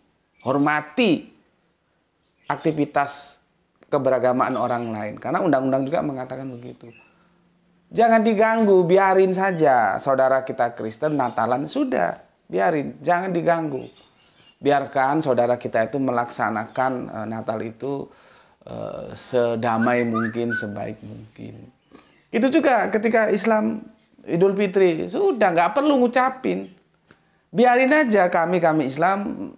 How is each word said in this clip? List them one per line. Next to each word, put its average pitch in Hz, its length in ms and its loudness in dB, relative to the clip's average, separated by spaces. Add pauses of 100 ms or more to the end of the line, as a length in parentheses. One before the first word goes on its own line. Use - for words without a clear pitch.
(440)
Hormati 147 800 0 (1200)
aktivitas 143 920 -2 (480)
keberagamaan 127 720 0
orang 120 320 -4
lain. 107 240 -8
Karena 143 240 -4
undang-undang 135 480 0
juga 160 160 -2
mengatakan 131 480 -10
begitu. 120 400 -18 (960)
Jangan 226 320 4
diganggu, 214 640 4
biarin 190 480 4
saja. 156 640 2
Saudara 131 480 2
kita 120 320 -2
Kristen 135 400 -4
Natalan, 123 560 -2
sudah, 254 480 -2 (320)
biarin, 170 480 -2
jangan 175 320 -2
diganggu. 160 560 -2 (720)
Biarkan 139 640 0
saudara 120 320 2
kita 113 320 -2
itu 127 160 -8
melaksanakan, 120 880 -2 (160)
eh, 107 240 -10
Natal 113 320 -6
itu, 131 480 -10 (560)
eh, - 480 -12
sedamai 117 880 0
mungkin, 117 480 -4
sebaik 104 480 -8
mungkin. 110 720 -18 (560)
Itu 240 240 0
juga 254 400 2
ketika 220 400 2
Islam 220 560 -2 (400)
Idul 190 320 2
Fitri, 185 480 2
sudah, 220 480 0
nggak 170 160 2
perlu 285 320 2
ngucapin. 240 640 -2 (800)
Biarin 247 480 4
aja 214 320 4
kami, 175 320 0
kami 156 320 2
Islam 180 640 -2